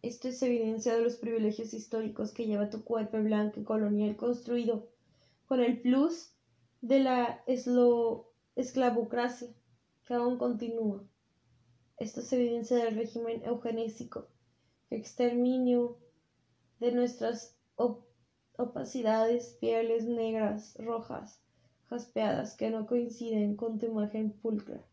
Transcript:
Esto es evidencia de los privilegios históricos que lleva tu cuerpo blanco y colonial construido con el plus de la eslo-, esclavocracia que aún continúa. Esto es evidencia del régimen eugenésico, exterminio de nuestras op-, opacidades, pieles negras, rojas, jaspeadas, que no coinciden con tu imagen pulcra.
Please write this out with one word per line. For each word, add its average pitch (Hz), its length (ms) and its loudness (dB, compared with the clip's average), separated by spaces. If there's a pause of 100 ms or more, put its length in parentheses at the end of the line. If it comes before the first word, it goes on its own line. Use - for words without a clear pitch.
Esto 240 260 -8
es 254 140 -6
evidencia 226 540 0
de 233 60 4
los 233 160 0
privilegios 220 560 -2
históricos 220 600 -6
que 233 120 -4
lleva 208 240 0
tu 214 140 -10
cuerpo 220 380 -2
blanco 214 380 0
y 214 40 -8
colonial 208 520 0
construido 233 760 -2 (580)
con 254 140 2
el 240 200 2
plus 277 520 2 (480)
de 262 180 6
la 254 480 2
eslo-, 240 800 4 (280)
esclavocracia 240 960 0 (560)
que 247 80 -4
aún 240 240 2
continúa. 226 680 -2 (960)
Esto 226 220 -6
es 240 120 -4
evidencia 240 460 2
del 226 180 2
régimen 226 480 -4
eugenésico, 226 840 -4 (640)
exterminio 240 1040 2 (800)
de 240 120 2
nuestras 240 680 -2 (180)
op-, 226 300 0 (500)
opacidades, 233 1040 0
pieles 226 460 2
negras, 220 720 -2
rojas, 226 640 -8 (480)
jaspeadas, 226 680 -2
que 220 140 -2
no 220 160 -2
coinciden 226 680 0
con 220 240 -4
tu 233 80 -2
imagen 214 440 -2
pulcra. - 600 -4